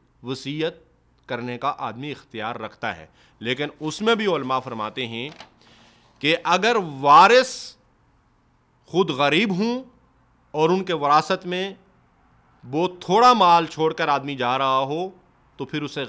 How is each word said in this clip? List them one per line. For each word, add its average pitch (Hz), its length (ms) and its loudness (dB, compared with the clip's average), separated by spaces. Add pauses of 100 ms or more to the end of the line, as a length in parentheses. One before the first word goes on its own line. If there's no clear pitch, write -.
(220)
وصیت 147 520 -6 (520)
کرنے 123 320 -8
کا 135 200 -4
آدمی 127 320 -10
اختیار 117 460 -10
رکھتا 110 400 -10
ہے۔ 78 100 -20 (320)
لیکن 127 300 -6 (120)
اس 156 220 -8
میں 226 120 2
بھی 214 120 -2 (100)
علماء 131 240 -4
فرماتے 117 460 -8
ہیں 117 220 -10 (880)
کہ 156 260 0
اگر 185 320 2 (240)
وارث 190 720 6 (1120)
خود 165 240 0
غریب 151 460 0
ہوں 233 260 -4 (680)
اور 156 200 0
ان 190 140 0
کے 180 80 -6
وراثت 160 540 0
میں 185 280 -6 (920)
وہ 151 240 -2 (120)
تھوڑا 233 320 6
مال 175 340 4
چھوڑ 156 260 -2
کر 160 160 -2
آدمی 139 280 -2
جا 123 220 -2
رہا 135 200 0
ہو 151 320 -6 (460)
تو 147 80 -10
پھر 147 180 -8
اسے 143 260 -8